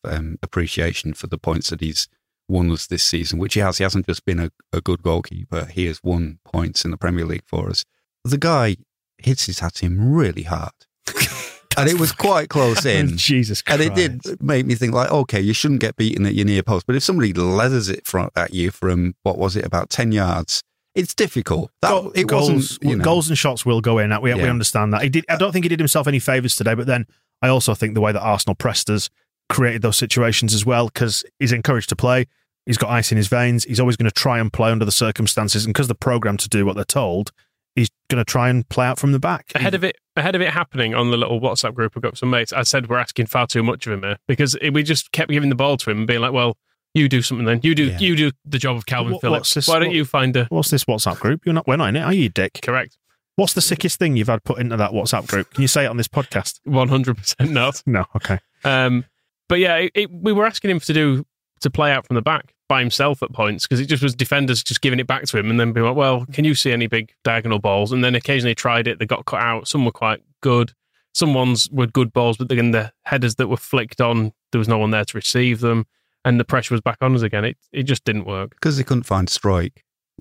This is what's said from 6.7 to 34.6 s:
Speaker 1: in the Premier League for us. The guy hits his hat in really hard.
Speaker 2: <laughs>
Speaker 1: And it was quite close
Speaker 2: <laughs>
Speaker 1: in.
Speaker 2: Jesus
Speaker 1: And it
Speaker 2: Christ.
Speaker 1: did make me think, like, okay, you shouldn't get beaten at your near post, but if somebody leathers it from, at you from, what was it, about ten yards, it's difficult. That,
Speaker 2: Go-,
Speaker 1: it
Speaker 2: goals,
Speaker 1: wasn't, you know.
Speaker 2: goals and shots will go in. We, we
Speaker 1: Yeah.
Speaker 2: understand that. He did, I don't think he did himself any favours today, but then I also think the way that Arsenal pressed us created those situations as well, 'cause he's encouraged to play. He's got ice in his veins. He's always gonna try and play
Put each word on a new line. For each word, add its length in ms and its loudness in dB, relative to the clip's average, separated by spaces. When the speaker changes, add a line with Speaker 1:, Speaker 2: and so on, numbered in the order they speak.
Speaker 1:
in 80 -4
the 60 -8
Premier 280 -2
League 200 -6
for 240 -4
us. 160 -4
The 120 -2
guy 400 2
hits 280 0
his 140 -8
hat 240 -6
in 300 2
really 300 0
hard. 300 -6
Speaker 2:
<laughs> 140 -4
Speaker 1:
And 120 2
it 80 0
was 140 2
quite 380 0
close 360 2
Speaker 2:
<laughs> 0 -
Speaker 1:
in. 300 2
Speaker 2:
Jesus 500 0
Speaker 1:
And 160 2
it 120 2
Speaker 2:
Christ. 300 0
Speaker 1:
did 200 -8
make 220 2
me 100 2
think, 180 0
like, 160 2
okay, 300 0
you 140 2
shouldn't 260 2
get 160 -2
beaten 300 2
at 100 2
your 100 2
near 180 2
post, 220 0
but 120 0
if 60 0
somebody 280 2
leathers 560 2
it 180 -6
from, 300 -2
at 180 -2
you 180 0
from, 520 0
what 140 -2
was 180 -2
it, 100 -4
about 240 -4
ten 220 0
yards, 520 0
it's 200 -2
difficult. 560 -2
That, 100 2
Speaker 2:
Go-, 220 0
Speaker 1:
it 140 0
Speaker 2:
goals, 240 4
Speaker 1:
wasn't, 320 0
you 140 2
know. 80 0
Speaker 2:
goals 240 2
and 80 2
shots 280 0
will 140 4
go 200 2
in. 100 0
We, 120 0
we 80 0
Speaker 1:
Yeah. 80 2
Speaker 2:
understand 440 0
that. 100 0
He 60 2
did, 200 0
I 80 0
don't 160 0
think 100 0
he 60 2
did 100 0
himself 280 2
any 120 2
favours 380 0
today, 160 0
but 140 -2
then 200 0
I 60 2
also 260 2
think 200 -2
the 80 2
way 100 2
that 100 -2
Arsenal 320 0
pressed 360 -2
us 200 0
created 340 0
those 140 2
situations 580 2
as 120 0
well, 240 2
'cause 340 -2
he's 140 2
encouraged 360 0
to 60 0
play. 300 2
He's 120 0
got 120 -2
ice 240 2
in 40 4
his 120 2
veins. 340 2
He's 160 -2
always 160 2
gonna 160 0
try 280 0
and 120 0
play 200 2